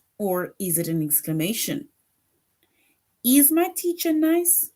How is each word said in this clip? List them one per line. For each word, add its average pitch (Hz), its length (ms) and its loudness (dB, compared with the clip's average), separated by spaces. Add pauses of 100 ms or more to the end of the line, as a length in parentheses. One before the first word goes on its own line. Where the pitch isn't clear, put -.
(180)
Or 180 420 -4
is 180 200 -2
it 165 80 -4
an 165 160 -2
exclamation? 160 840 -4 (1400)
Is 285 260 6
my 339 240 2
teacher 339 380 -2
nice? 320 640 2